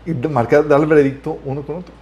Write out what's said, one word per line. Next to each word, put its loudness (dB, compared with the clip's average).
y -8
de-, -4
marcar, 2
darle 4
el -2
veredicto 0
uno -6
con -10
otro. -16